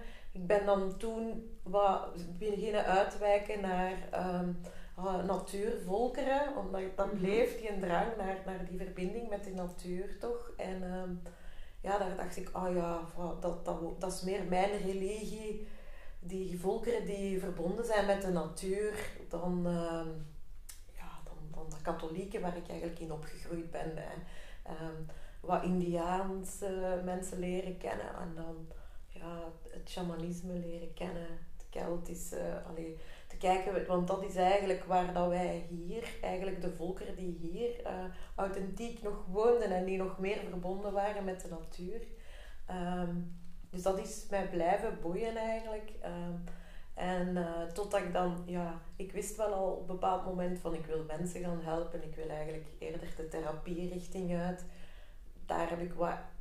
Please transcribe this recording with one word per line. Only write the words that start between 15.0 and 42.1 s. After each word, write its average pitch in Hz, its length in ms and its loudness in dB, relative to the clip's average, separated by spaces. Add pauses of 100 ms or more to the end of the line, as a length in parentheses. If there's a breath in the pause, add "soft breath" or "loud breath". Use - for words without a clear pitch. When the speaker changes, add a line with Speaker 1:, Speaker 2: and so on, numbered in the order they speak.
Speaker 1:
Die 180 400 -2
volkeren 220 460 2
die 196 340 2
verbonden 185 440 0
zijn 214 220 6
met 196 160 6
de 185 100 2
natuur, 190 640 2 (340)
dan, 180 380 2
ehm, 165 420 2 (880)
ja, - 120 -6 (160)
dan, - 120 -8 (140)
dan 160 200 -4
de 156 120 -6
katholieken 170 580 -2
waar 175 160 0
ik 170 120 -8
eigenlijk 170 320 -4
in 160 120 -6
opgegroeid 165 580 -6
ben, 160 260 -4
hè. - 180 -6 (480 loud breath)
Ehm, 160 400 -6 (380 loud breath)
wat 170 220 2
Indiaanse 185 1400 2
mensen 180 340 -2
leren 180 400 0
kennen - 280 -2 (140)
en 175 140 -4
dan, 165 320 -4 (420 loud breath)
ja, 170 300 -6 (320)
het - 200 -8
shamanisme 175 640 -2
leren 170 420 -4
kennen, 175 320 -4 (300)
het - 140 -6
Keltische, 175 1000 -2
allee, 165 280 -6 (280 loud breath)
te - 100 -6
kijken, 185 500 4
want 180 220 4
dat 196 160 2
is 175 120 -4
eigenlijk 190 480 6
waar 180 280 4
dat 175 160 4
wij 175 400 2
hier, 175 540 -4
eigenlijk 185 400 0
de 175 100 0
volkeren 190 440 -4
die 180 240 -2
hier, 208 440 -2
eh, 190 80 -2 (420 loud breath)
authentiek 196 680 -2
nog 208 280 -2
woonden 220 400 6
en 185 140 4
die 190 140 2
nog 185 200 0
meer 196 200 0 (120)
verbonden 190 420 -2
waren 202 320 2
met 185 160 -2
de 185 80 -6
natuur. 175 520 -4 (680 loud breath)